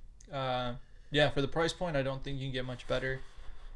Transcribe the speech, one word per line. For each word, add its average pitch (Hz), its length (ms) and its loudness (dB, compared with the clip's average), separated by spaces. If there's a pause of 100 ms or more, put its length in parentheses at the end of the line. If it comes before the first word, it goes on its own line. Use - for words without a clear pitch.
(340)
Uh, 127 400 0 (380)
yeah, 143 180 8
for 143 120 4
the 135 60 4
price 165 260 2
point, 170 220 -2
I 139 60 4
don't 135 220 -2
think 139 160 -4
you 135 80 -4
can 131 60 -2
get 127 120 -2
much 127 220 -6
better. 131 320 0 (560)